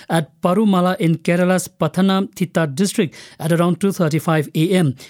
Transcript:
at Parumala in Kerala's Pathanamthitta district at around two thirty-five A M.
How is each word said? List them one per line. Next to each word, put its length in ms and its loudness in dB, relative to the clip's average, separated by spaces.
at 320 -4
Parumala 560 2
in 220 0
Kerala's 480 0
Pathanamthitta 1040 -2
district 420 -2
at 120 -4
around 280 2
two 120 0
thirty-five 640 0
A 160 2
M. 240 2